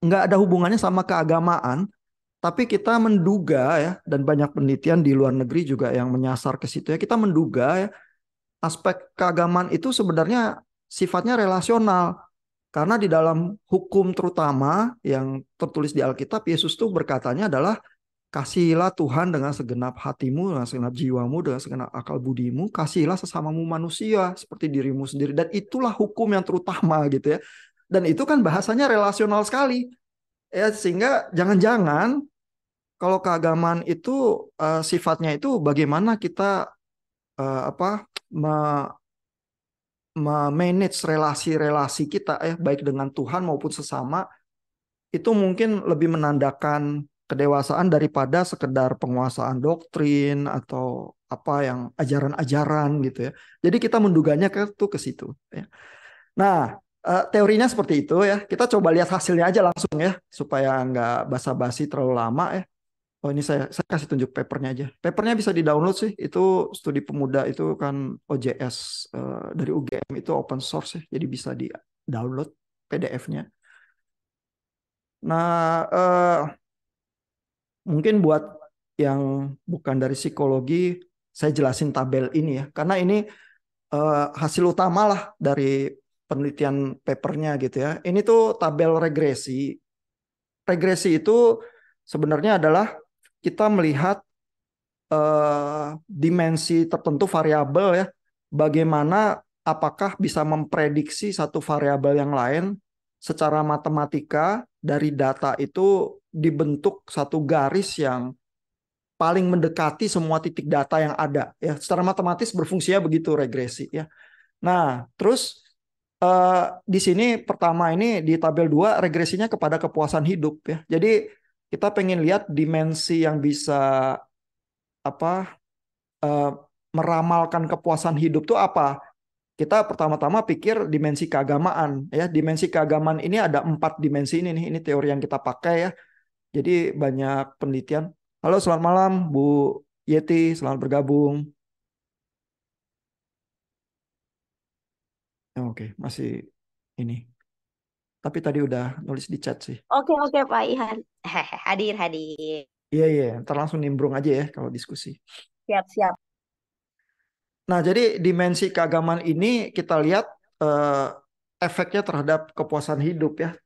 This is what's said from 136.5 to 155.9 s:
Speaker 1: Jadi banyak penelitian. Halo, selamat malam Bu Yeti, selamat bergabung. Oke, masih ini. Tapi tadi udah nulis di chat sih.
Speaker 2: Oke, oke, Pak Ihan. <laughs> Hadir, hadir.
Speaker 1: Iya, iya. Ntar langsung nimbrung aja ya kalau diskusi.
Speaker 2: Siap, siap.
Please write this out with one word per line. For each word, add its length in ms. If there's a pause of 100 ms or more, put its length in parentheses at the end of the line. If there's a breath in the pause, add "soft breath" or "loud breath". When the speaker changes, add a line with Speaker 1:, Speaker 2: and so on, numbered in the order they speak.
Speaker 1:
Jadi 400
banyak 720
penelitian. 480 (320)
Halo, 160
selamat 240
malam 300 (180)
Bu 480 (300)
Yeti, 500
selamat 240
bergabung. 640 (4000)
Oke, 400
masih 500 (480)
ini. 320 (920)
Tapi 240
tadi 160
udah 440
nulis 240
di 120
chat 200
sih. 160 (160)
Speaker 2:
Oke, 200
oke, 360
Pak 180
Ihan. 300 (240)
<laughs> 480
Hadir, 320
hadir. 640 (240)
Speaker 1:
Iya, 200
iya. 200 (160)
Ntar 160
langsung 200
nimbrung 360
aja 280
ya 40
kalau 240
diskusi. 440 (520 loud breath)
Speaker 2:
Siap, 200
siap. 280 (1500)